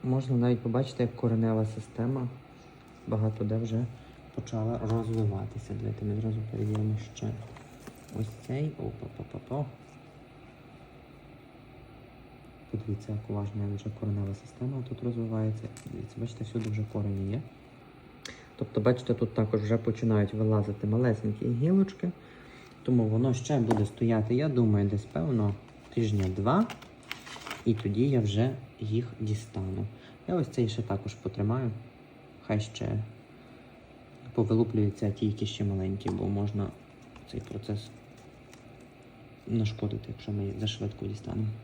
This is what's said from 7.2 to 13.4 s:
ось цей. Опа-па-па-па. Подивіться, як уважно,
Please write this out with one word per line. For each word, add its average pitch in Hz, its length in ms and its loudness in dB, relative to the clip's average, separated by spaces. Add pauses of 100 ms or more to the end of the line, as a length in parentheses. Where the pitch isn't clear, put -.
ось 107 80 0 (200)
цей. 143 320 0
Опа-па-па-па. - 880 -6 (3000)
Подивіться, 107 400 -4
як 107 180 -6
уважно, 104 340 -2